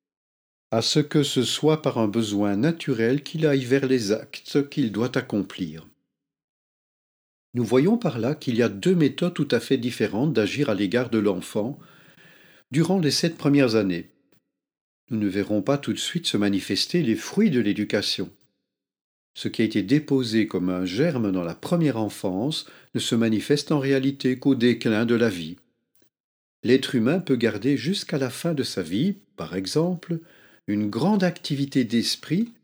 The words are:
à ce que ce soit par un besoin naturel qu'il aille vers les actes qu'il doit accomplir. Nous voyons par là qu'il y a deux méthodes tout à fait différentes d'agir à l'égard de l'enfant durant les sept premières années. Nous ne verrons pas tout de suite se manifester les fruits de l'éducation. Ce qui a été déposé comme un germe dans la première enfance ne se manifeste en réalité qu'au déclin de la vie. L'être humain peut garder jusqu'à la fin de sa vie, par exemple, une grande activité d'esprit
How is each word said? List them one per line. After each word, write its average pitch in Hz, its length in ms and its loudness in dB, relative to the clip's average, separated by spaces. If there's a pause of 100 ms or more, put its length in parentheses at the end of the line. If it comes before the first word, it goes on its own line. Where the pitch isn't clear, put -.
(720)
à 113 100 2
ce 151 200 2
que 147 240 2
ce - 180 0
soit 151 400 2
par 123 160 -2
un 113 80 4
besoin 104 480 0
naturel 131 720 0
qu'il 156 240 -4
aille 135 160 2
vers 135 240 2
les 117 240 2
actes - 560 -2
qu'il 123 240 -2
doit 123 260 -2
accomplir. 92 680 -6 (1700)
Nous 120 100 0
voyons 139 340 4
par 123 220 -2
là 135 160 -2
qu'il - 180 -6
y 117 80 2
a 113 60 4
deux 101 260 0
méthodes 170 400 0
tout 143 160 -2
à 117 80 4
fait 135 180 0
différentes 120 560 -2
d'agir 110 380 0
à 104 40 2
l'égard 104 360 0
de 113 80 0
l'enfant 104 640 -2 (880)
durant 165 300 2
les 147 100 2
sept 165 260 0
premières 139 380 4
années. 92 360 0 (1000)
Nous 113 80 -4
ne 104 80 0
verrons 101 340 0
pas 135 160 0
tout 127 160 -4
de 107 60 -4
suite - 300 -6
se - 80 -2
manifester 101 680 0
les - 140 2
fruits - 340 0
de 127 80 2
l'éducation. 101 720 -2 (1040)
Ce - 140 -8
qui - 140 -2
a - 20 2
été 107 180 0
déposé 123 640 2
comme 90 220 -2
un 90 160 -2
germe 113 480 0
dans 92 100 0
la 85 140 -6
première 160 400 0
enfance 107 680 -4 (280)
ne 117 60 0
se - 160 0
manifeste 113 560 2
en 147 80 2
réalité 135 580 0
qu'au 135 160 4
déclin 117 500 2
de 117 120 4
la 117 120 4
vie. 85 280 -6 (1040)
L'être 131 320 2
humain 127 240 2
peut 151 160 0
garder 117 420 0
jusqu'à 156 420 -4
la 131 120 -2
fin 165 240 -4
de 135 80 -2
sa 98 200 -4
vie, 156 340 -2 (180)
par - 220 -8
exemple, 165 640 -2 (480)
une 104 200 0
grande 180 360 2
activité 139 580 -2
d'esprit 120 720 -2 (120)